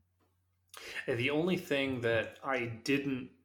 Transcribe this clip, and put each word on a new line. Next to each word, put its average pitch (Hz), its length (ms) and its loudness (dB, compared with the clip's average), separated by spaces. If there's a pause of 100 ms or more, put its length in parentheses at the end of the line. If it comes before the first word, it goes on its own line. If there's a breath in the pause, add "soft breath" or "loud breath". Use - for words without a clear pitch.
(1040 loud breath)
Yeah, 127 100 -2
the 123 140 2
only 170 280 2
thing 135 440 0
that 113 440 2
I 123 260 0 (140)
didn't 135 440 0 (160)